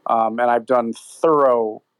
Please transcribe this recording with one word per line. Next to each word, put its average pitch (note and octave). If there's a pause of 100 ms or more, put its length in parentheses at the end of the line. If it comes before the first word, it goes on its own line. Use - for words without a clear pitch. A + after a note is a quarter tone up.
um, A2+
and A#2+
I've A#2+
done A#2
thorough, B2 (180)